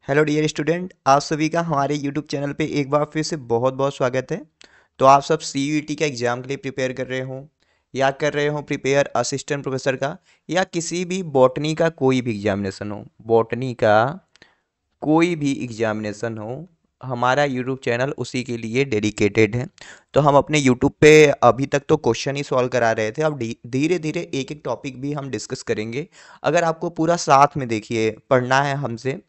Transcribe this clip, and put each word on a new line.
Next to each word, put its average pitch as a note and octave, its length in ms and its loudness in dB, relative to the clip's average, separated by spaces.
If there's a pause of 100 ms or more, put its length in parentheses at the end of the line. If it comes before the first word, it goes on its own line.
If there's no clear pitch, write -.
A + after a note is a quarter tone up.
(100)
Hello D3+ 180 2
dear D3+ 260 0
student, E3+ 340 -2 (180)
आप C#3 140 6
सभी D#3 280 -2
का E3+ 120 -2
हमारे D3 380 -2
YouTube C#3 320 -6
चैनल C#3+ 220 -4
पे D3+ 120 -4
एक C3+ 260 -4
बार D3 140 2
फिर D#3 180 -6
से D#3+ 140 -6
बहुत B2 380 0
बहुत C#3 220 -2
स्वागत B2+ 340 -2
है। D#3+ 120 -6 (560)
तो C3 60 2
आप C#3 180 8
सब D#3 160 0
सीयूईटी D3 560 -4
का D#3 120 -2
एग्जाम A#2+ 360 -4
के B2+ 60 -14
लिए C#3 80 -4
प्रिपेयर C3 360 -6
कर B2+ 140 -6
रहे C3 140 -6
हो C3 280 -10 (460)
या C3 160 2
कर C#3+ 220 -2
रहे D3 140 0
हो D3 160 -2
प्रिपेयर C#3 540 0
असिस्टेंट C3+ 460 -4
प्रोफेसर C3 340 -2
का C#3+ 220 -6 (320)
या F#3 140 0
किसी F3 400 -4
भी F#3 180 -4
बॉटनी D3 520 2
का E3 140 2
कोई C3 320 0
भी B2 100 -4
एग्जामिनेशन G2+ 600 -4
हो, G#2 140 -12 (180)
बॉटनी A2+ 520 0
का A#2 540 2 (720)
कोई E3 360 2
भी C#3+ 160 -2
एग्जामिनेशन A2 840 -4
हो, B2 300 -12 (340)
हमारा B2+ 420 0
YouTube B2+ 400 -4
चैनल B2 260 -2
उसी B2+ 320 -6
के A#2 140 -6
लिए A#2 280 -2
डेडिकेटेड G#2+ 720 2
है। B2+ 100 -4 (480)
तो C3+ 60 6
हम C#3+ 140 4
अपने C#3+ 280 4
YouTube B2+ 380 2
पे D3+ 260 10
अभी B2+ 400 4
तक C#3 220 -2
तो D#3 80 4
क्वेश्चन C3+ 400 -2
ही C#3+ 60 -6
सॉल्व B2+ 260 0
करा A#2 240 2
रहे A2 200 -2
थे, D3+ 100 -4
अब D3+ 160 -2
धी-, A#2 320 -8
धीरे D#3 280 0
धीरे E3 360 -6
एक C3+ 180 -6
एक D3+ 120 -14
टॉपिक B2+ 360 -8
भी C#3+ 120 -6
हम C#3 180 -8
डिस्कस A#2 320 -8
करेंगे। A#2 460 -6 (340)
अगर E3 220 2
आपको E3 260 -2
पूरा E3+ 260 0
साथ C#3+ 400 6
में B2+ 120 -4
देखिए A2 480 -2 (140)
पढ़ना B2+ 320 4
है C#3+ 120 -2
हमसे C3 540 -6